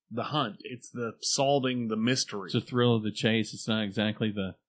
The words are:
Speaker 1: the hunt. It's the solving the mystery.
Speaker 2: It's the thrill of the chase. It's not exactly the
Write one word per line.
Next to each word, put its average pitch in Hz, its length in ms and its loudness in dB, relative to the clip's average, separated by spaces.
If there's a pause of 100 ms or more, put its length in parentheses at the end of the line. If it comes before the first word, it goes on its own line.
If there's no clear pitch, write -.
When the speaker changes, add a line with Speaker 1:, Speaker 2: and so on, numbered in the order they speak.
(120)
Speaker 1:
the 110 120 -2
hunt. 113 360 -2
It's - 300 -14
the 117 300 -6
solving 131 680 2
the 110 80 0
mystery. 110 500 0
Speaker 2:
It's - 80 -2
the 120 60 2
thrill 120 340 4
of 110 80 2
the 107 80 -2
chase. 110 420 0
It's - 140 -12
not 110 160 0
exactly 107 480 0
the 95 240 -4 (140)